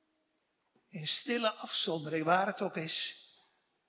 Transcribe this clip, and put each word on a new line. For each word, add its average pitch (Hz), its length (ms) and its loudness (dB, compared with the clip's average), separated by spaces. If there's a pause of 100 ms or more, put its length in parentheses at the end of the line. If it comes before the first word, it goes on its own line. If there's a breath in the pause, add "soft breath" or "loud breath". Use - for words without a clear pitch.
(880)
In 156 180 -6
stille 240 420 2
afzondering, 160 760 -2
waar 185 240 6
het 202 140 -4
ook 190 160 -2
is. - 500 -4 (600)